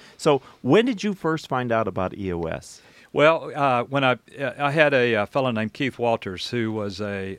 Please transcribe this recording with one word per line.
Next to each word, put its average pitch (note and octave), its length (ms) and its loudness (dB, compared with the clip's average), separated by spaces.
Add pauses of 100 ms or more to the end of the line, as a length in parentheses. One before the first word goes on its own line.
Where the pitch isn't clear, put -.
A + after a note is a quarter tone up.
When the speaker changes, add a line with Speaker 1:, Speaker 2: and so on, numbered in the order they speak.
(160)
Speaker 1:
So C#3+ 240 2 (220)
when F#3 240 4
did G#3+ 180 -2
you G#3 80 -2
first D#3+ 360 -4
find B2 220 -4
out A2+ 160 0
about F#2 300 -4
E F#2+ 160 -6
O E2+ 120 -4
S? - 360 -10 (320)
Speaker 2:
Well, D3 420 2
uh, C3 300 2
when C#3 180 -2
I, B2+ 100 4 (280)
uh, C3 180 -4
I C#3+ 120 0
had D3 240 4
a, A#2+ 220 4
uh, G2+ 100 2
fellow C3 240 0
named A2 240 -2
Keith C3 240 -4
Walters, A2+ 500 -2
who A2+ 240 -2
was G#2 300 -6
a, G2 360 -6